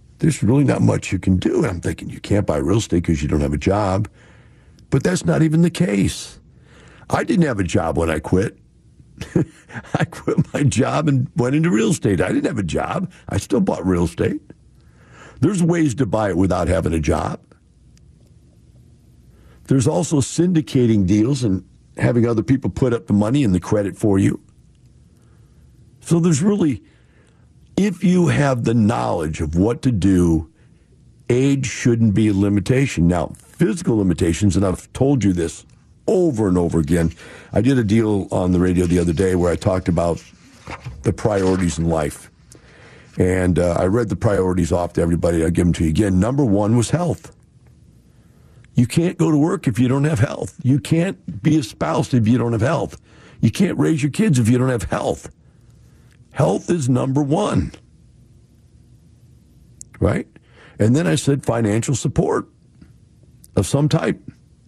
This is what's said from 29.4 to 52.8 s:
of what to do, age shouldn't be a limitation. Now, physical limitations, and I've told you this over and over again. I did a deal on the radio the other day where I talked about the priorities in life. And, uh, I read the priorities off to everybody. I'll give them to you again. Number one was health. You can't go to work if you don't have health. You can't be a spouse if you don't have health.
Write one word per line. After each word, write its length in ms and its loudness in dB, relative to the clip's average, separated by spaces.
of 140 -4
what 280 2
to 100 0
do, 580 2
age 380 0
shouldn't 480 0
be 140 2
a 60 0
limitation. 720 0
Now, 300 0
physical 600 -2
limitations, 580 0
and 80 0
I've 300 -4
told 280 0
you 100 4
this 340 -6
over 420 0
and 100 2
over 220 0
again. 320 0
I 80 0
did 180 2
a 60 2
deal 480 0
on 200 0
the 60 2
radio 280 2
the 120 2
other 140 0
day 240 0
where 160 0
I 40 -2
talked 320 -2
about 320 0
the 100 0
priorities 680 0
in 100 -2
life. 420 -4
And, 400 2
uh, 200 0
I 80 0
read 220 0
the 80 -4
priorities 560 0
off 220 -2
to 80 0
everybody. 420 0
I'll 60 2
give 160 2
them 80 4
to 100 -2
you 60 0
again. 280 2
Number 260 2
one 320 2
was 140 0
health. 420 -4
You 120 2
can't 320 -2
go 120 2
to 60 2
work 320 0
if 100 -2
you 100 2
don't 160 0
have 160 0
health. 420 -4
You 180 2
can't 640 -4
be 160 2
a 40 0
spouse 520 -4
if 120 2
you 120 4
don't 140 -2
have 100 -2
health. 340 -4